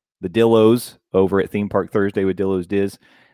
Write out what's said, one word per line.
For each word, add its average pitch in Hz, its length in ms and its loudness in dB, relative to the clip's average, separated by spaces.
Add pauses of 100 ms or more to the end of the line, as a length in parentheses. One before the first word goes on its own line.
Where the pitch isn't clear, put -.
(240)
the 90 60 -8
Dillos 113 680 2 (160)
over 95 260 2
at 92 120 -2
Theme 101 180 -6
Park 95 240 -4
Thursday 101 320 -2
with 95 140 -2
Dillos 95 280 -4
Diz. 98 320 -4 (360)